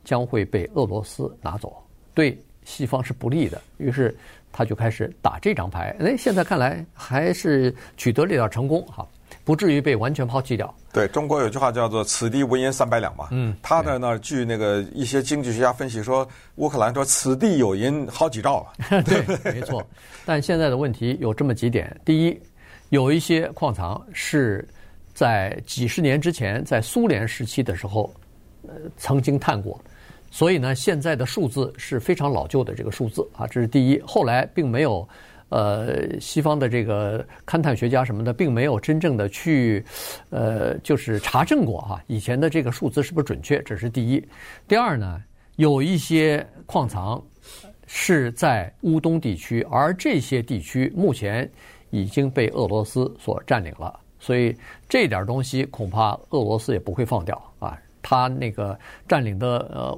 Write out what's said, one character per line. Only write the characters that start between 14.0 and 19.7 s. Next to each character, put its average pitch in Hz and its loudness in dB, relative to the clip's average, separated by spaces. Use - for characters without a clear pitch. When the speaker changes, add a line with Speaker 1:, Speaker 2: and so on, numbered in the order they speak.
Speaker 2:
儿， 113 0
据 127 -2
那 113 -2
个 104 2
一 135 -4
些 135 2
经 147 0
济 123 -2
学 113 -2
家 131 4
分 131 -6
析 113 -6
说， 131 0
乌 147 -2
克 139 -4
兰 117 4
说 139 0
“此 135 2
地 175 2
有 110 4
银 131 0
好 - 0
几 113 -6
兆” 139 2
啊。 196 6
Speaker 1:
<laughs> - -
对， 185 0
没 123 -6
错。 127 -4